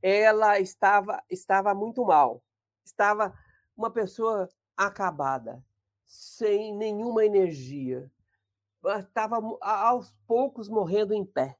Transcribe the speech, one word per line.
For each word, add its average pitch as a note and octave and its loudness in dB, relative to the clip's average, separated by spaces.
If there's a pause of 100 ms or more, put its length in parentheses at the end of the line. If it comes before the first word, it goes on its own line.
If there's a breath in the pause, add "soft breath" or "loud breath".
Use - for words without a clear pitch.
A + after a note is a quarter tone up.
ela G#3 4
estava, G3+ 0
estava G3 0
muito A3+ -4
mal. C#3+ 4 (420)
Estava G#3 0 (420 soft breath)
uma A3 -4
pessoa A3 -4 (280)
acabada, C#3+ -4 (420)
sem G#3+ -4
nenhuma A3 0
energia. C#3 0 (760)
Ela G3+ -2
estava A3 -4
mo-, A3 -10
a-, G#3 0
aos B3 -2 (120)
poucos A#3+ -2
morrendo G#3 0
em G#3 -2
pé. C3 -4